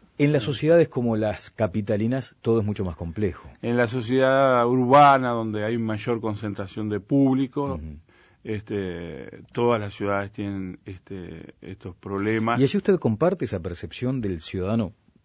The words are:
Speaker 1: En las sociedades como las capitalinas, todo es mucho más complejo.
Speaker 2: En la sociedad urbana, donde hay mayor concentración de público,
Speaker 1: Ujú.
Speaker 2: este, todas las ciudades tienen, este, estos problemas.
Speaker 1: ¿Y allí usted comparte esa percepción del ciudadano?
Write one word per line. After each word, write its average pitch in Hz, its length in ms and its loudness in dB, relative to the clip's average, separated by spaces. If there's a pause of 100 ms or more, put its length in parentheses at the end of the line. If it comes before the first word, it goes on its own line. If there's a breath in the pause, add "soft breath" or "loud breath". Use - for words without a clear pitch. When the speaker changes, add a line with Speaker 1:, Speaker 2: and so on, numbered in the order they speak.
(160)
Speaker 1:
En 147 160 2
las 139 120 2
sociedades 156 440 4
como 117 280 -2
las 107 340 -4
capitalinas, 110 880 -2
todo 113 200 2
es 107 40 0
mucho 104 200 -4
más 87 100 -6
complejo. 85 540 -6 (140)
Speaker 2:
En 120 140 -2
la 120 120 2
sociedad 131 760 2
urbana, 127 680 6
donde 110 340 -2
hay 117 120 -2
mayor 110 440 -2
concentración 104 680 -6
de 104 120 -2
público, 139 720 0
Speaker 1:
Ujú. 76 240 -10 (460 soft breath)
Speaker 2:
este, 90 1000 -8 (100)
todas 120 280 2
las 101 120 -8
ciudades 101 380 -4
tienen, 98 540 -8
este, 87 760 -16
estos 95 360 -14
problemas. 110 640 0
Speaker 1:
¿Y - 40 2
allí 135 140 2
usted 190 220 2
comparte 156 440 0
esa 101 160 -4
percepción 87 600 -6
del 95 200 -4
ciudadano? 98 520 -4 (320)